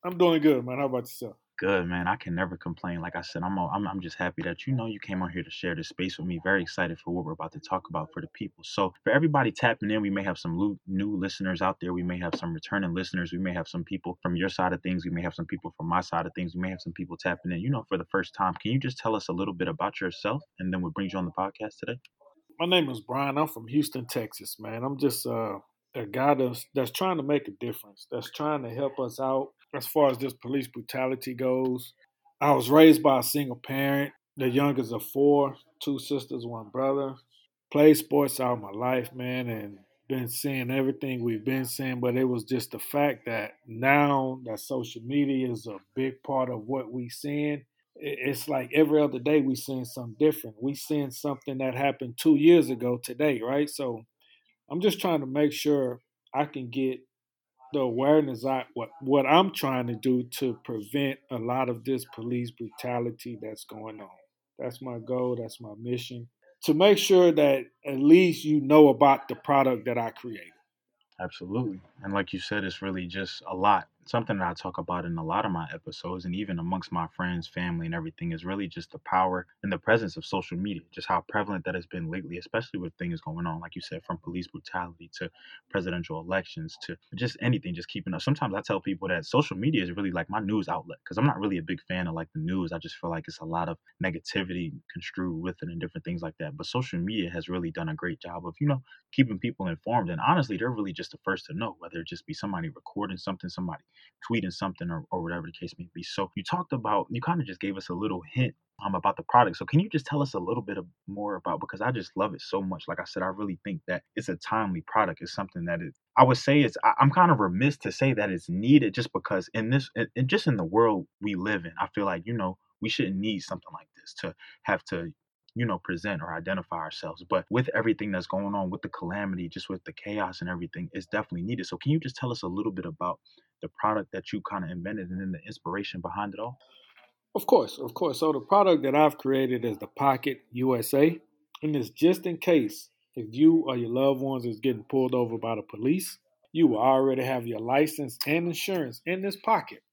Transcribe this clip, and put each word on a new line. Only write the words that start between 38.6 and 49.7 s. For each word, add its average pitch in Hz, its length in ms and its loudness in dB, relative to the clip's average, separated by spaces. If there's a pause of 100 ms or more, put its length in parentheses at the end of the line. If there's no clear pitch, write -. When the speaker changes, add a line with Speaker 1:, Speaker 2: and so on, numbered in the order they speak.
Speaker 1:
life, 127 440 0
man, 127 340 -4
and 104 300 -8 (280)
been 127 220 -2
seeing 131 420 -4
everything 131 540 0
we've 110 200 -2
been 131 200 0
seeing, 127 360 -4
but 120 160 2
it 131 80 4
was 123 200 0
just 127 280 -4
the 113 60 -10
fact 143 460 0
that 110 280 -4 (140)
now 135 800 4
that 110 160 -6
social 120 420 -6
media 131 480 0
is 110 160 -8
a 98 120 -12 (160)
big 131 280 -4
part 131 280 -2
of 110 160 -8
what 127 260 -4
we 123 160 -6
seeing, 147 560 -4 (320)
i-, - 40 -18
it's 139 480 -4
like 131 260 -2
every 151 260 6
other 135 180 2
day 147 220 4
we 131 160 0
seeing 127 300 -6